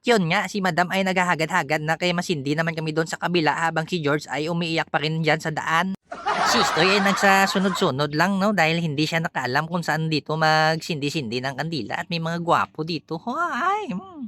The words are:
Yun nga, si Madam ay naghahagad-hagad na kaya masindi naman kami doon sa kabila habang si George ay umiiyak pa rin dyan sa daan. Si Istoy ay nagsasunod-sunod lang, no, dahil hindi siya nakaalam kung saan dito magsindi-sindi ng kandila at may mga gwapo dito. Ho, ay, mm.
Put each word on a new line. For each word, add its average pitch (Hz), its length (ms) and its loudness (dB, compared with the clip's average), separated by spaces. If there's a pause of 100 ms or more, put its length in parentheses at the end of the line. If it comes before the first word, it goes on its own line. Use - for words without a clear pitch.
Yun 196 320 4
nga, 190 160 0
si 196 160 -4
Madam 175 240 2
ay 190 160 0
naghahagad-hagad 160 800 0
na 160 160 0
kaya 180 160 0
masindi 151 400 -2
naman 165 160 0
kami 160 240 -4
doon 160 80 2
sa 165 160 -8
kabila 170 320 2
habang 160 320 0
si 175 160 -4
George 147 320 0
ay 151 160 -4
umiiyak 170 400 -2
pa - 80 -4
rin 160 240 0
dyan 156 160 4
sa 160 160 -4
daan. 165 400 0 (560)
Si - 80 2
Istoy 190 400 4
ay 202 80 2
nagsasunod-sunod 190 1120 2
lang, 185 240 2
no, 208 160 2
dahil 165 240 2
hindi 156 240 0
siya 165 160 -2
nakaalam 151 480 -2
kung 170 160 -4
saan 156 240 0
dito 156 320 -2
magsindi-sindi 156 1040 0
ng 135 80 -2
kandila 139 480 -6
at 175 80 -8
may 170 80 -4
mga 165 240 -2
gwapo 160 400 2
dito. 160 400 -6
Ho, 247 160 -6
ay, 339 560 -2
mm. 320 360 -10